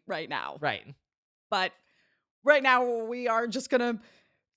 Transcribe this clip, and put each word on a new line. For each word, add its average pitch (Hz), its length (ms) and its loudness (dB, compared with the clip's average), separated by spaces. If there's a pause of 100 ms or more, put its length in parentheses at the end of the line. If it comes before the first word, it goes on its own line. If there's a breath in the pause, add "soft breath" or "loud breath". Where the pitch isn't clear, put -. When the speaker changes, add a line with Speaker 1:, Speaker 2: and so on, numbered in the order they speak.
Speaker 1:
right 185 220 -6
now. 76 300 -6
Speaker 2:
Right. 131 240 -4 (680)
Speaker 1:
But 185 200 0 (720)
right 277 200 6
now, 254 200 6 (220)
we 240 220 -6
are 233 200 0
just 226 220 -6
gonna 240 300 0 (580 soft breath)